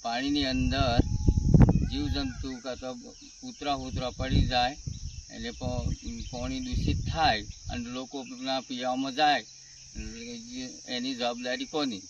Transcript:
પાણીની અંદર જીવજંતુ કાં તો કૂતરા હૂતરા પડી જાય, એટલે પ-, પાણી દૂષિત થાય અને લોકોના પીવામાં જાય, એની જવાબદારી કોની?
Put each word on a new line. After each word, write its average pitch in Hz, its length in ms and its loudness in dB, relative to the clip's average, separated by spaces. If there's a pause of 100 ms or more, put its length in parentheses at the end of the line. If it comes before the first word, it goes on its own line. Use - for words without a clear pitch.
પાણીની 139 400 0
અંદર 127 560 4 (880)
જીવજંતુ - 600 -2 (140)
કાં 127 120 -6
તો 127 140 -8 (520)
કૂતરા 139 320 -6
હૂતરા 131 360 -4
પડી 131 320 2
જાય, 127 340 2 (600)
એટલે 226 160 -8
પ-, 233 360 -4 (440)
પાણી 127 280 -6
દૂષિત 127 400 0 (120)
થાય 147 300 2 (280)
અને 120 200 -6
લોકોના 131 720 -6
પીવામાં 127 540 -4
જાય, 147 280 4 (1400)
એની 247 280 -4
જવાબદારી 123 500 -4
કોની? 131 440 -4